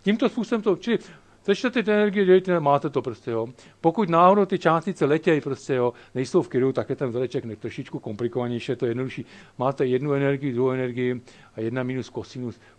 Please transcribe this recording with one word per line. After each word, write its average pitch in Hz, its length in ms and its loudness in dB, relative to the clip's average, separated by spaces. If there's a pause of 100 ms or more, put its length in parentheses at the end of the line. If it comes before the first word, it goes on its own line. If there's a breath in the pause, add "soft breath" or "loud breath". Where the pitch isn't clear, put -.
tímto 214 260 2
způsobem 226 320 -2
to, 202 140 2
čili 220 240 -2 (440 loud breath)
sečtete 226 400 0
ty 214 80 0
energie, 208 340 2
dejte, 185 340 4
máte 143 300 2
to, 135 120 0
prostě, 120 300 -8
jo. 113 160 -2 (340 loud breath)
Pokud 165 280 2
náhodou 185 360 6
ty 190 140 -2
částice 165 460 0
letějí, 156 360 2
prostě, 139 320 -6
jo, 123 200 0 (220 loud breath)
nejsou 131 260 2
v - 60 -4
kryru, 131 260 2
tak 113 160 -2
je 135 60 -2
ten 131 140 -4
vzoreček 123 360 -4
ne-, 110 100 -8
trošičku 131 440 -10
komplikovanější, 120 720 -4
je 120 40 0
to 131 100 -4
jednodušší. 123 400 -6 (320 loud breath)
Máte 135 280 0
jednu 131 280 0
energii, 139 400 -2
druhou 127 180 0
energii 123 500 -4 (340 loud breath)
a 110 60 -8
jedna 123 220 -4
minus 127 260 -6
kosinus, 120 500 -10 (200 loud breath)